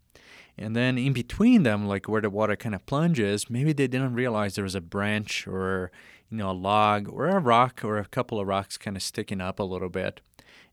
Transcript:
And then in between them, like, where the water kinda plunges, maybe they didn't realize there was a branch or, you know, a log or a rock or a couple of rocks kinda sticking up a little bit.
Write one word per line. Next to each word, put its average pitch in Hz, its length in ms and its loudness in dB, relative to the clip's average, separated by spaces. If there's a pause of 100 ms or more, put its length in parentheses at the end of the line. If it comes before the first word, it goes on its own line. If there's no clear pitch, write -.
(580)
And 110 160 -6
then 127 240 2
in 131 140 0
between 208 500 4
them, 104 240 2
like, 98 220 -2
where 107 120 2
the 107 80 2
water 104 280 0
kinda 104 240 -6
plunges, 135 680 0
maybe 135 240 0
they 139 140 0
didn't 127 280 -2
realize 110 420 -2
there 104 80 -2
was 92 100 -4
a 98 60 -4
branch 104 640 -4
or, 95 460 -4 (360)
you 113 100 -10
know, 98 120 -4
a - 20 -2
log 104 560 2
or 139 200 0
a 196 100 2
rock 120 460 4
or 107 140 -2
a 101 80 -6
couple 120 340 -4
of 98 80 -4
rocks 98 280 -2
kinda 101 220 -8
sticking 101 420 -6
up 92 200 -6
a - 20 -2
little 92 280 -6
bit. 95 320 -6 (500)